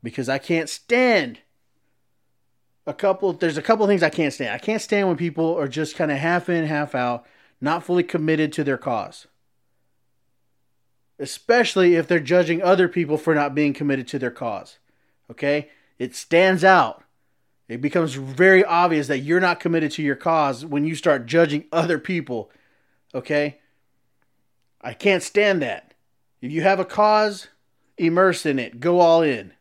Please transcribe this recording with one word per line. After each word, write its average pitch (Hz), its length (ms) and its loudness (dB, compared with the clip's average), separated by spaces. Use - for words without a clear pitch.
Because 117 260 -8
I 135 100 -2
can't 160 300 -2
stand 233 720 0
a 147 80 -8
couple, 190 380 0
there's 160 260 -2
a 151 40 -8
couple 214 240 2
things 196 160 2
I 160 60 4
can't 151 240 -2
stand. 113 220 -6
I 123 40 -8
can't 214 220 -4
stand 202 280 0
when 170 80 0
people 165 420 -2
are 143 100 -2
just 151 280 -6
kinda 151 200 -2
half 165 320 -2
in, 165 180 0
half 147 280 -4
out, 123 320 -4
not 160 220 -2
fully 175 220 0
committed 156 480 -2
to 156 120 -2
their 135 140 -2
cause. - 480 -6
Especially 185 760 2
if 165 100 0
they're 175 140 2
judging 165 420 2
other 180 260 4
people 156 300 -2
for 156 160 2
not 143 200 0
being 147 180 2
committed 135 360 -2
to 147 100 -6
their 123 120 -4
cause. 113 480 -10
Okay? 143 400 -2
It 127 160 -8
stands 180 480 2
out. 175 400 4
It 117 120 -8
becomes 147 340 -2
very 139 500 0
obvious 170 440 0
that 139 100 -2
you're 156 220 -2
not 185 200 0
committed 165 320 -2
to 156 100 -8
your 143 140 -2
cause 147 480 -2
when 147 200 -4
you 160 100 -4
start 139 320 0
judging 151 460 2
other 165 260 0
people. 127 520 -6
Okay? 147 440 -4
I 120 140 -12
can't 190 280 0
stand 202 380 0
that. 117 320 -8
If 127 100 -10
you 156 120 -4
have 190 180 2
a 180 60 -2
cause, 214 640 0
immerse 175 480 2
in 139 120 0
it. 117 220 -8
Go 175 200 2
all 165 200 6
in. 120 400 -2